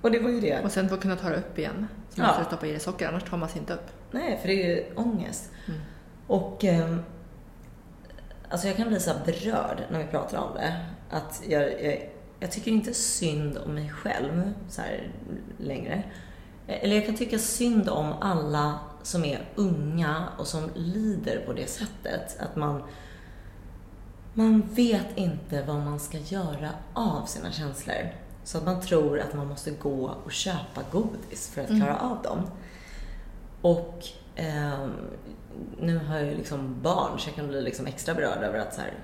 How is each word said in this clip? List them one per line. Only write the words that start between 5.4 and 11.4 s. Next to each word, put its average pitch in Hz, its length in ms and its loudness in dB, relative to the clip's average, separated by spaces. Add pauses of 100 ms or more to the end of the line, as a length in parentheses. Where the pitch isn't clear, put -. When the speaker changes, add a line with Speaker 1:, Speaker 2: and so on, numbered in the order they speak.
Speaker 2:
Mm. 156 120 -4 (480)
Speaker 1:
Och, 190 380 2
ehm, 170 380 4 (1500)
alltså, 175 180 0
jag 190 100 2
kan 233 100 2
bli 214 120 4
så 175 140 2
här - 120 0
berörd - 680 0
när 160 80 0
vi 151 60 -2
pratar - 320 -2
om - 160 -2
det. 170 320 -2 (240)
Att - 380 -4